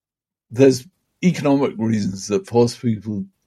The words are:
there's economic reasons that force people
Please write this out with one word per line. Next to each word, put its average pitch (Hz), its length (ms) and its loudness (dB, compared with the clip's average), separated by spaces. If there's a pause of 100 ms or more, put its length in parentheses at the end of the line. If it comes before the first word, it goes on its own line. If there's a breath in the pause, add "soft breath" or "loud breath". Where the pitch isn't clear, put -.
(500)
there's 127 380 2 (360)
economic 143 540 0
reasons 104 500 -4
that 98 200 -2
force 120 300 0
people 104 480 -6 (220)